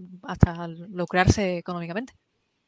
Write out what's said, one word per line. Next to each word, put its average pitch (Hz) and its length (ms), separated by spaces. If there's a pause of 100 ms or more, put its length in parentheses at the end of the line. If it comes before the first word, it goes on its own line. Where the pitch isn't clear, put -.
(220)
hasta 175 460
lucrarse 180 920
económicamente. 175 560 (540)